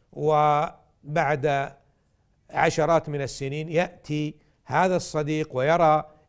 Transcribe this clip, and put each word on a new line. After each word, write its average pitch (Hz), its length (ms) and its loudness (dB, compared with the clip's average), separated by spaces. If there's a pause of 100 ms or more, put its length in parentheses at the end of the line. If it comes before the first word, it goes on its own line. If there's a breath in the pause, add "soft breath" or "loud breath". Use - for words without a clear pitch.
(120)
وبعد 147 1600 0 (800)
عشرات 156 580 2
من 147 140 -6
السنين 143 460 -8
يأتي 151 640 -4 (300 soft breath)
هذا 180 320 2
الصديق 156 600 -4
ويرى 151 540 2 (180)